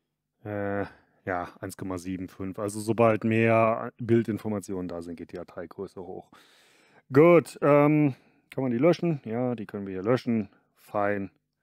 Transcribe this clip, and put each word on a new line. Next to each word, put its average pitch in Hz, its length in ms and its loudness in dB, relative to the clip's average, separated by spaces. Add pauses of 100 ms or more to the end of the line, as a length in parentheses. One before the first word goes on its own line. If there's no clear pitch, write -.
(440)
Äh, 101 400 -6 (400)
ja, 87 240 -6 (120)
eins 98 160 -12
Komma 92 220 -8
sieben 92 300 -8
fünf. 95 300 -12
Also 104 220 -6
sobald 110 440 2
mehr 113 720 2
Bildinformationen 104 920 -2
da 85 140 -10
sind, 85 140 -12
geht 85 160 -16
die 92 40 -14
Dateigröße 90 680 -14
hoch. 92 280 -16 (840)
Gut, 160 500 6
ähm, 147 520 4 (360)
kann 131 120 -8
man 127 100 -2
die 117 60 -2
löschen? 165 460 0
Ja, 120 300 -4
die 110 120 -10
können 101 200 -10
wir 98 80 -10
hier 92 80 -8
löschen. 113 460 -2 (260)
Fein. 101 560 -4 (320)